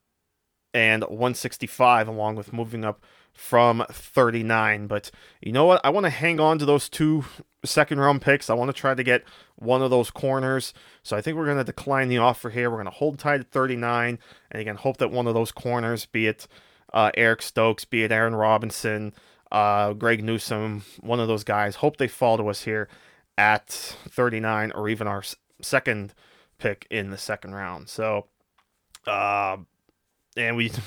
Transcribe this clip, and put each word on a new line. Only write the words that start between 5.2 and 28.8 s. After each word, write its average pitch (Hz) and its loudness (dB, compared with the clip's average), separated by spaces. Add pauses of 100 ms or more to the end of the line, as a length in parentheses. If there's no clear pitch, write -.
you 110 -6
know 143 6
what? 180 8
I 135 6
wanna 185 2
hang 151 0
on 156 4
to 147 0
those 143 4
two 156 2 (400)
second 147 0
round 143 4
picks. 139 2
I 110 2
wanna 123 -2
try 135 -2
to 127 -2
get 123 2 (320)
one 127 0
of 131 0
those 123 2
corners. 131 -2 (300)
So - -6
I 107 -2
think 160 -6
we're 160 -4
gonna 143 0
decline 135 -2
the 123 2
offer 120 2
here. 120 -2
We're 117 -4
gonna 98 -8
hold 143 -4
tight 147 -2
at 120 -12
thirty-nine, 120 -2 (320)
and 110 -8
again, 107 -8
hope 131 -4
that 117 0
one 120 0
of 113 0
those 113 0
corners, 117 -4
be 110 -2
it, - -4 (440)
uh, 107 4
Eric 113 2
Stokes, 113 0
be 113 0
it 110 0
Aaron 113 2
Robinson, 107 0 (380)
uh, 104 2
Greg 110 0
Newsome, 107 -4 (160)
one 120 -2
of 113 0
those 110 0
guys, 104 -2
hope 151 0
they 131 0
fall 113 2
to 104 -2
us - -8
here 107 -4 (480)
at 107 2
thirty-nine 110 -4
or 104 -6
even 107 -4
our 101 -4
s-, - -12 (260)
second 107 -4 (440)
pick - -6
in 104 -6
the 98 -12
second 98 -10
round. 90 -12
So, 110 -4 (800)